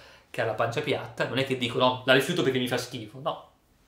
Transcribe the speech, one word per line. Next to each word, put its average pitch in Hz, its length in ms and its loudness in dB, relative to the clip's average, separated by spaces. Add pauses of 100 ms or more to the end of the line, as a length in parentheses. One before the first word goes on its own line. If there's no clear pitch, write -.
(300)
che - 120 -4
ha 113 40 0
la 110 80 0
pancia 117 280 -2
piatta, 135 460 -2
non 120 100 -4
è 135 80 2
che - 120 -2
dico: 127 200 -2
"No, 123 280 4
la 131 80 6
rifiuto 160 300 4
perché 131 160 2
mi 123 80 -2
fa 127 100 0
schifo", 117 440 -10
no. 147 300 -8 (360)